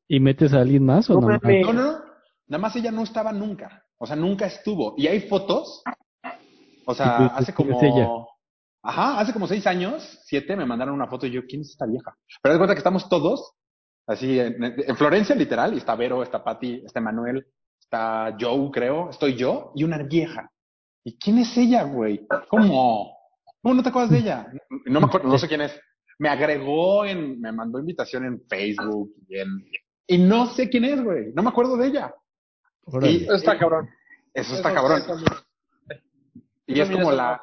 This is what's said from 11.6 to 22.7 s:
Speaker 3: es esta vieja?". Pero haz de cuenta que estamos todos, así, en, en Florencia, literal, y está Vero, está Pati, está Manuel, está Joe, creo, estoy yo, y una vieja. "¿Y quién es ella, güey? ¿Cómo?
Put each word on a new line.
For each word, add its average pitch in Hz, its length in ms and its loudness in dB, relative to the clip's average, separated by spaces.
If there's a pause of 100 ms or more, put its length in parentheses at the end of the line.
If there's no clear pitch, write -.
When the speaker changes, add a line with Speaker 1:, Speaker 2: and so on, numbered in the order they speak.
Speaker 3:
es 147 100 -16
esta - 140 -8
vieja?". - 320 -8 (240)
Pero 139 120 4
haz - 20 6
de 160 40 2
cuenta 196 160 2
que 190 40 -6
estamos 185 280 0
todos, 180 460 -2 (540)
así, 131 320 -2
en, 117 220 -2
en 123 360 -4
Florencia, 196 380 2
literal, 143 380 0
y 160 40 -4
está 117 180 -4
Vero, 123 280 -2
está 110 200 -8
Pati, 120 420 -8
está 120 140 -10
Manuel, 117 480 -6 (320)
está 113 580 -4
Joe, 127 340 -2
creo, 143 380 -2
estoy 139 260 -2
yo, 135 400 -4
y 143 100 -2
una 160 180 -2
vieja. 147 480 -4 (540)
"¿Y 117 120 -14
quién 208 200 2
es 233 200 0
ella, 240 260 4
güey? 113 440 -4 (220)
¿Cómo? 131 680 2 (460)